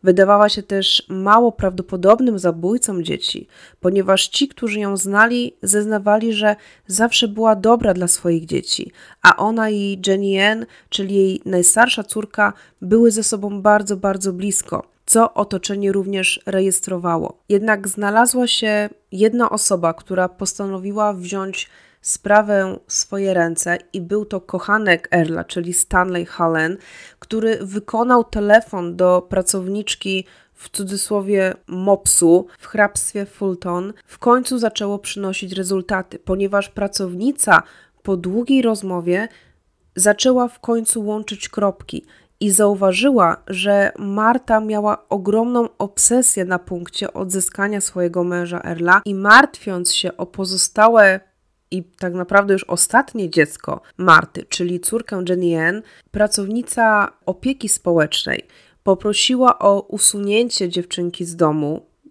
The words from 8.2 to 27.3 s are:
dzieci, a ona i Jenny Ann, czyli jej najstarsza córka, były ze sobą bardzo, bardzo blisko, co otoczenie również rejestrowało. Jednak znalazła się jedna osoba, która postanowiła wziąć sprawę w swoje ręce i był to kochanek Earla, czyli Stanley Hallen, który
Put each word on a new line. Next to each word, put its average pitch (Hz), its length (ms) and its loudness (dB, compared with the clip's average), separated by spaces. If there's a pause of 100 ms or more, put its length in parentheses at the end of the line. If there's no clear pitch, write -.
dzieci, - 460 -6 (300)
a - 160 6
ona 220 320 -2
i 202 380 -4
Jenny 196 440 2
Ann, 226 140 -6 (240)
czyli 196 260 -6
jej 190 300 2
najstarsza 190 580 2
córka, 208 500 -2 (280)
były 226 300 4
ze 214 120 -4
sobą 202 380 -6
bardzo, 208 360 2
bardzo 190 360 -2
blisko, - 540 -6 (180)
co 226 280 2
otoczenie 202 580 -4
również 190 540 -2
rejestrowało. 185 920 -2 (120)
Jednak 202 380 0
znalazła 226 600 0
się 208 420 -2 (220)
jedna 220 380 2
osoba, 175 440 0
która 185 360 -4
postanowiła 196 840 -4
wziąć 190 560 -8 (320)
sprawę 202 760 0 (100)
w - 60 -12
swoje 196 400 -2
ręce 170 440 -2 (160)
i 190 80 -6
był 202 240 -4
to 196 160 -8
kochanek 196 680 0
Earla, 165 320 0
czyli 175 300 -8
Stanley 180 520 -2
Hallen, 165 520 -2 (420)
który 220 420 -2